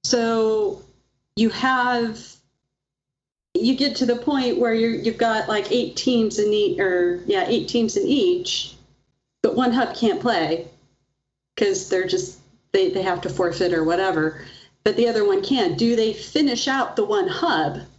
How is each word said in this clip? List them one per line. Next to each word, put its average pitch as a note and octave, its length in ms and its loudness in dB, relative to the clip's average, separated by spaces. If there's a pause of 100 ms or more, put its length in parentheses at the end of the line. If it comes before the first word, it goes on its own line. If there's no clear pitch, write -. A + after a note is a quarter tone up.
So A3 800 0 (520)
you A3 140 2
have, B3 720 0 (1300)
you A3+ 200 2
get C4+ 200 -2
to B3+ 100 0
the A#3+ 120 2
point C4 420 0
where A#3 160 2
you're, A3+ 180 2
you've A3+ 240 -2
got, A3+ 320 0
like, G#3 220 -2
eight A#3+ 240 0
teams A3+ 420 0
in G#3 140 2
the, G#3 280 0
or, F3+ 460 0
yeah, - 220 0
eight A3+ 200 0
teams A3+ 300 0
in G3 80 0
each, F#3 680 0 (680)
but - 140 2
one B3 160 2
hub B3 240 0
can't G#3+ 260 0
play E3 460 0 (920)
'cause G3 320 0
they're F#3 160 0
just, - 320 -4 (360)
they, F#3+ 180 2
they F#3+ 100 -2
have F3+ 200 -2
to F3 80 -6
forfeit F3 440 0
or D#3+ 100 0
whatever, D#3+ 640 0 (380)
but G#3 140 2
the A#3 100 4
other G#3+ 180 2
one G3+ 160 2
can. C4+ 340 0
Do A#3 200 2
they A3 180 2
finish C#4 540 -2
out C4+ 280 -2
the - 80 2
one G4+ 240 0
hub - 520 -2 (200)